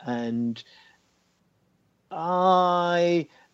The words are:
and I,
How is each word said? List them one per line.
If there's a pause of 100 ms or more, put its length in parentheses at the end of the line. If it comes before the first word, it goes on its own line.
and (1500)
I, (280)